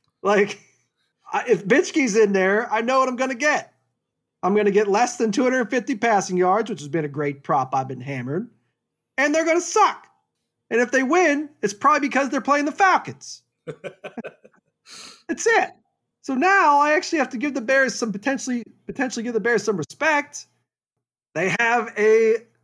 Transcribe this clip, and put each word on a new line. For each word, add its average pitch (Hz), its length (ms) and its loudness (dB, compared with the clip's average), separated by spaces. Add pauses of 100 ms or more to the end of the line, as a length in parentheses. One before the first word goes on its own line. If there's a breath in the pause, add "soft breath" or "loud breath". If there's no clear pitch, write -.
(220)
Like, 202 380 0 (720)
I, - 160 -4
if 196 180 0
Bitchke's 254 520 2
in 208 160 4
there, 196 380 0
I 220 100 -2
know 254 180 0
what 262 100 2
I'm 247 60 -6
gonna 262 200 -4
get. 285 380 -2 (680)
I'm 185 100 0
gonna 208 160 2
get 202 200 2
less 220 260 0
than 226 160 0
two 240 120 0
hundred 254 280 0
fifty 254 240 -4
passing 196 420 0
yards, 190 320 2
which 160 120 -10
has 147 80 -14
been 151 160 -4
a 147 40 -6
great 143 320 -6
prop 139 320 -2
I've 131 140 -2
been 127 140 -10
hammered, 139 480 -8 (680)
and 294 160 0
they're 320 120 0
gonna 339 160 0
suck. - 440 0 (640)
And 226 80 2
if 240 120 0
they 269 100 2
win, 294 480 2 (140)
it's 202 100 -2
probably 285 340 2
because 254 220 -2
they're 262 120 -4
playing 285 240 0
the 302 60 -4
Falcons. - 720 -2 (120)
<laughs> - 120 -20 (1600 loud breath)
That's - 200 -4
it. 453 240 2 (500)
So 269 140 -6
now 330 420 4
I 294 160 2
actually - 240 -2
have - 120 0
to 240 100 -8
give 269 160 -4
the 269 60 -6
Bears 262 340 2
some 226 160 -4
potentially, 247 500 -4 (240)
potentially 247 380 -6
give 233 100 -6
the 220 60 0
Bears 226 240 0
some 208 140 -2
respect. 294 680 -4 (880)
They 170 260 -2
have 233 380 2
a 220 480 4 (180)